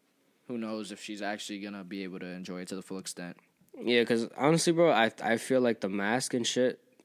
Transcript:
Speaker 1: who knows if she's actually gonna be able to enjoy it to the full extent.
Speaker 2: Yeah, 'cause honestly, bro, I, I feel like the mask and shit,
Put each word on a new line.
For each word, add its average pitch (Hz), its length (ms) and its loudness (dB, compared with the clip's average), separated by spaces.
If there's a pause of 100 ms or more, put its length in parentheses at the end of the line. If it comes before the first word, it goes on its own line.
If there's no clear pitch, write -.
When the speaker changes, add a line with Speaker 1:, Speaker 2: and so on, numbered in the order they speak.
(460)
Speaker 1:
who 123 120 -6
knows 110 340 -6
if 98 100 -14
she's 104 200 -10
actually 104 380 -6
gonna 101 240 -10
be 98 200 -8
able 92 160 -8
to 92 60 -10
enjoy 90 340 -8
it 90 80 -10
to 95 80 -8
the 92 60 -8
full 95 160 -10
extent. 90 380 -10 (420)
Speaker 2:
Yeah, 120 260 4
'cause 117 320 0
honestly, 165 360 4
bro, 165 180 6
I, 113 200 6 (120)
I 113 160 2
feel 127 220 2
like 120 200 2
the 101 80 -2
mask 101 460 -2
and 120 120 0
shit, 123 320 2 (260)